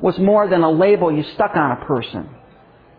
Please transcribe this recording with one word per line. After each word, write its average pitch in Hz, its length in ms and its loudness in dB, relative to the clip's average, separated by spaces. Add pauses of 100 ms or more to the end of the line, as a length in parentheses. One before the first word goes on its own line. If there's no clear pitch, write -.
was 180 180 0
more 202 300 2
than 175 140 2
a 160 80 2
label 180 400 2
you 151 140 -2 (100)
stuck - 220 -2
on 147 160 0
a 123 120 -8
person. 113 460 -6 (680)